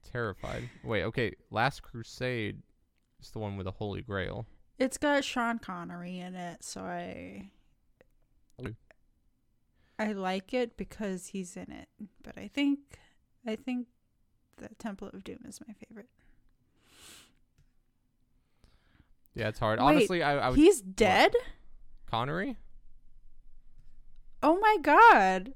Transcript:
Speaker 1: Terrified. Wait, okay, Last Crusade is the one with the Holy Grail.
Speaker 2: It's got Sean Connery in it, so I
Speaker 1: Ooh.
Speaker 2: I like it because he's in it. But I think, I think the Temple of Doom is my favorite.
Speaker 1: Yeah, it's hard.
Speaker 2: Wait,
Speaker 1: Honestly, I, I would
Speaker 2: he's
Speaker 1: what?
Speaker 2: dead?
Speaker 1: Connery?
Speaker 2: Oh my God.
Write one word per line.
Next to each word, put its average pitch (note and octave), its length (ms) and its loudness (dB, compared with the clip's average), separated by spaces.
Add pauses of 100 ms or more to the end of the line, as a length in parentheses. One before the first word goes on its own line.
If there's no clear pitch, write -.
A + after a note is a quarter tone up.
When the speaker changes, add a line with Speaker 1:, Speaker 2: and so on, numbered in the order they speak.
(120)
Speaker 1:
Terrified. A#2+ 580 -6 (140)
Wait, G#2+ 200 -2
okay, A2 320 -2 (160)
Last A#2 320 -2
Crusade A2+ 760 -6 (600)
is - 100 -20
the A2+ 80 -12
one G2+ 180 -6
with F#2+ 80 -8
the F#2 60 -6
Holy G2 300 -8
Grail. G2 440 -6 (340)
Speaker 2:
It's B3+ 180 -2
got C#4+ 280 2
Sean A#3 340 -4
Connery F3 600 -12
in F3+ 160 -12
it, F3 280 -12
so - 180 -12
I F#3 720 -10 (1080)
Speaker 1:
Ooh. B2+ 120 -10 (1300)
Speaker 2:
I G#3+ 140 -2
like F#3+ 400 -4
it B3 240 -2
because F#3+ 500 -8
he's F#3 300 -8
in F3+ 140 -14
it. - 160 -16 (360)
But - 140 -16
I G3+ 100 -14
think, C#4+ 320 0 (680)
I A3 120 -4
think B3 300 -6 (720)
the - 120 -16 (100)
Temple G3 340 -10
of G3 100 -16
Doom - 240 -14
is - 200 -18
my A3 60 -20
favorite. A3 340 -20 (3250)
Speaker 1:
Yeah, G#2+ 140 -4
it's A2 120 -6
hard. A2 200 2
Speaker 2:
Wait, A#2 60 4
Speaker 1:
Honestly, E3+ 380 4
I, C#3+ 140 2
I B2+ 120 0
would B3+ 100 4
Speaker 2:
he's E4 220 10
Speaker 1:
what? F#3+ 140 -12
Speaker 2:
dead? G#3+ 380 6 (760)
Speaker 1:
Connery? D#3+ 480 -4 (1900)
Speaker 2:
Oh E4 160 6
my G#4+ 220 6
God. C4+ 760 8